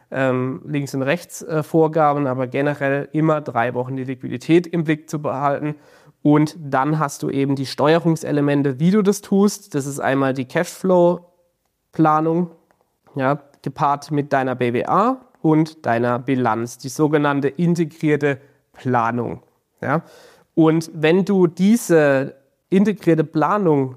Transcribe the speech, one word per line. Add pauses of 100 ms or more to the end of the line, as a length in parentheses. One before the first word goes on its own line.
(120)
ähm,
links
und
rechts,
äh,
Vorgaben,
aber
generell
immer
drei
Wochen
die
Liquidität
im
Blick
zu
behalten. (460)
Und
dann
hast
du
eben
die
Steuerungselemente,
wie
du
das
tust.
Das
ist
einmal
die
Cashflow-Planung, (640)
ja, (220)
gepaart
mit
deiner
B
W
A (200)
und
deiner
Bilanz,
die
sogenannte
integrierte (340)
Planung. (380)
Ja. (520)
Und
wenn
du
diese (340)
integrierte
Planung